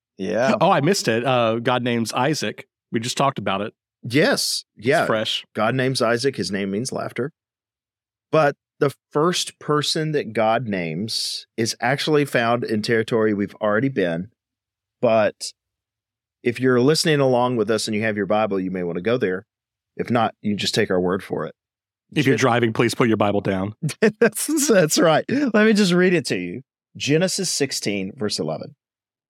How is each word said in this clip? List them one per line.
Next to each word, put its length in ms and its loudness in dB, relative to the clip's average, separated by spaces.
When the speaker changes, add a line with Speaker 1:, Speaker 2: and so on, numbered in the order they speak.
Speaker 1:
Yeah. 420 0
Speaker 2:
Oh, 120 4
I 100 2
missed 260 0
it. 180 0
Uh, 340 2
God 240 0
names 300 -2
Isaac. 540 -2
We 80 -2
just 180 -4
talked 220 0
about 220 -4
it. 120 -8
Speaker 3:
Yes. 600 0
Speaker 2:
It's 120 -8
Speaker 3:
Yeah. 180 2
Speaker 2:
fresh. 480 -2
Speaker 3:
God 220 0
names 260 -2
Isaac. 340 0
His 160 -6
name 200 -4
means 200 -4
laughter. 400 -6
But 240 2
the 140 2
first 480 -2
person 540 -2
that 200 -4
God 340 2
names 800 -4
is 240 -2
actually 460 0
found 380 0
in 180 -2
territory 520 0
we've 220 -4
already 340 0
been. 400 -2
But 500 2
if 180 -2
you're 220 4
listening 380 2
along 380 2
with 120 0
us 180 -2
and 80 -4
you 60 -2
have 160 -2
your 80 -2
Bible, 340 0
you 120 -4
may 120 -6
want 140 -6
to 60 -6
go 140 0
there. 280 -2
If 100 -6
not, 300 0
you 160 -4
just 180 -4
take 160 0
our 80 2
word 240 0
for 220 -6
it. 100 -12
Speaker 2:
If 140 0
you're 80 4
Speaker 3:
Gen- 60 -2
Speaker 2:
driving, 320 4
please 200 2
put 140 2
your 100 2
Bible 220 2
down. 340 -2
Speaker 3:
<laughs> 260 0
That's, 480 0
that's 320 4
right. 300 4
Let 360 2
me 60 6
just 220 4
read 200 4
it 120 0
to 120 -2
you. 240 -8
Genesis 520 0
sixteen, 680 -4
verse 200 -4
eleven. 380 -6